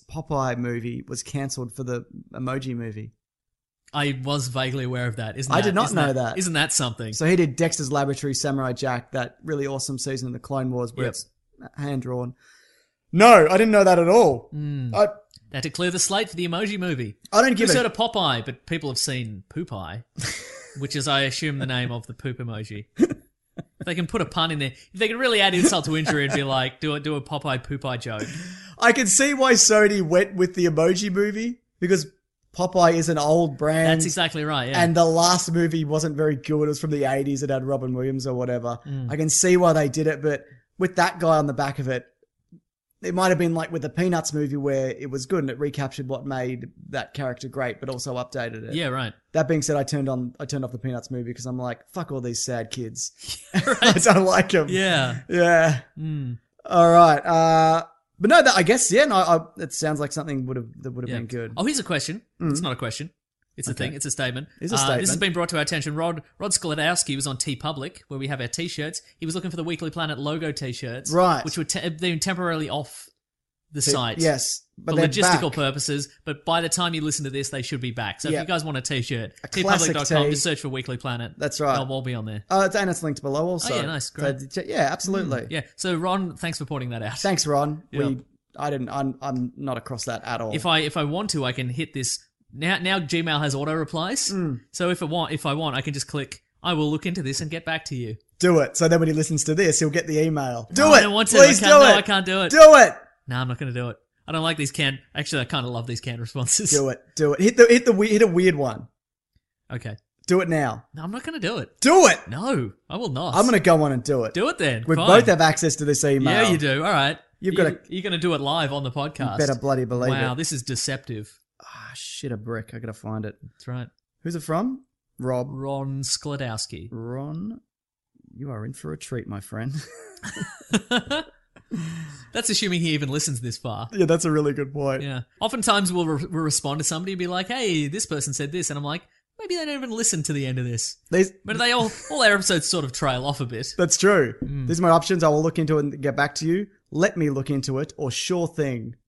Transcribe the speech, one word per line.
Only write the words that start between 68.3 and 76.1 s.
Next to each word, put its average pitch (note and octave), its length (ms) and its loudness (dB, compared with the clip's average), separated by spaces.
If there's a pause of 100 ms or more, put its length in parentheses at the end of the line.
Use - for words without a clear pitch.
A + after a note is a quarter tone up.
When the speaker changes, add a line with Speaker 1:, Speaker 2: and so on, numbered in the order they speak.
Speaker 2:
our A#2+ 80 -6
T-shirts. E3 540 -8 (160)
He E3 80 -8
was D#3+ 80 -6
looking F#3 160 -6
for E3 80 -10
the E3 60 -6
Weekly E3 260 -6
Planet D3+ 280 -6
logo D3+ 340 -6
T-shirts, B2+ 600 -8
Speaker 1:
Right. E3+ 320 4
Speaker 2:
which D#3 140 -6
were D#3+ 60 -2
te-, E3+ 260 -4
they're E3+ 280 -4
temporarily E3+ 520 -4
off C3+ 380 -10 (640)
the D3 100 -8
Speaker 1:
T-, C#3+ 100 0
Speaker 2:
site A#2 280 -2
Speaker 1:
yes, - 480 -2 (100)
but - 180 -6
Speaker 2:
for D#3 60 4
Speaker 1:
they're D#3 80 4
Speaker 2:
logistical E3 420 2
Speaker 1:
back. - 20 -10
Speaker 2:
purposes. C#3+ 560 -4 (180)